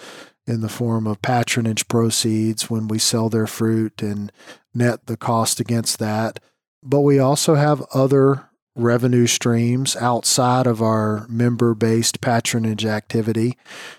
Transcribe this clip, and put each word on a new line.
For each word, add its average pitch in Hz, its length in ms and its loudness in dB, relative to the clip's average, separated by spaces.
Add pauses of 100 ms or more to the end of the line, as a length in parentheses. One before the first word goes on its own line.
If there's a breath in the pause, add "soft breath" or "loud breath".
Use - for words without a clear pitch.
(460 loud breath)
in 117 160 -4
the 110 60 -2
form 113 380 -2
of 104 160 -4
patronage 117 640 -2
proceeds 110 800 0
when 110 200 -4
we 110 100 0
sell 113 300 0
their 110 180 0
fruit 110 560 -2
and 104 300 -6 (420 loud breath)
net 120 320 0
the 113 100 -6
cost 113 440 -2
against 117 400 -4
that. 110 400 -4 (420)
But 139 200 0
we 143 180 4
also 147 340 2
have 147 400 2
other 135 540 4 (260)
revenue 120 540 2
streams 120 680 0
outside 123 720 2
of 113 160 0
our 110 460 0
member-based 117 920 0
patronage 113 640 -2
activity 110 720 -2 (420 loud breath)